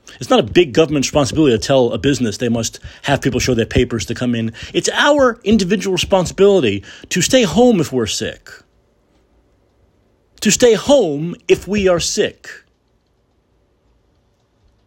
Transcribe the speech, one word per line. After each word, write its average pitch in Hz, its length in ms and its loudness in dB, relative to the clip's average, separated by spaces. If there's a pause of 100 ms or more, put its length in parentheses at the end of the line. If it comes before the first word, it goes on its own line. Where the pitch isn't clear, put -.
(200)
It's - 100 -10
not 254 100 4
a 143 40 0
big 147 280 2
government 151 320 0
responsibility 143 520 0
to 95 60 -6
tell 127 300 2
a 113 60 -6
business 123 400 -2
they 123 100 -4
must 117 320 -4 (220)
have 139 180 -2
people 127 200 -2
show 127 140 0
their 113 120 0
papers 120 400 -2
to 117 80 -8
come 123 200 -4
in. 113 200 -4 (180)
It's 170 180 -2
our 262 540 2
individual 196 480 0
responsibility 180 880 2 (280)
to 180 100 -2
stay 262 220 2
home 208 380 4
if 139 120 -4
we're 120 140 -2
sick. - 440 -10 (1900)
To 214 100 0
stay 233 240 4
home 170 600 0 (120)
if 185 220 2
we 196 200 0
are 170 120 2
sick. - 480 -6 (2500)